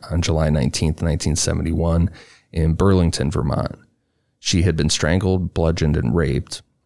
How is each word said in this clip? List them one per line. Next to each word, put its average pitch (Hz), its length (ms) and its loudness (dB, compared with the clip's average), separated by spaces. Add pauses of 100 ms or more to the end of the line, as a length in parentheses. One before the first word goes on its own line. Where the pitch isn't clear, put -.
on 87 120 0
July 80 280 0
nineteenth, 76 520 0
nineteen 78 340 0
seventy-one, 82 760 0 (440)
in 80 220 0
Burlington, 87 540 2
Vermont. - 480 -2 (640)
She 90 240 0
had 85 120 2
been 76 140 0
strangled, 90 640 0
bludgeoned, 82 420 0
and 60 180 0
raped. 69 460 -2 (240)